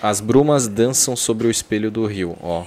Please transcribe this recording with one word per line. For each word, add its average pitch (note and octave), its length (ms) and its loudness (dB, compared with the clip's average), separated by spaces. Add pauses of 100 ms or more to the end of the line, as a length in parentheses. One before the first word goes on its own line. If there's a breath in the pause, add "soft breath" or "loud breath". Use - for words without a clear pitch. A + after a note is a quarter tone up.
As G#2 180 0
Brumas C3 480 4
Dançam A#2+ 480 0
Sobre A#2 300 -2
o A#2 60 4
Espelho G#2+ 400 -2
do A2 160 -2
Rio, F2+ 340 -6
ó. E2+ 240 -4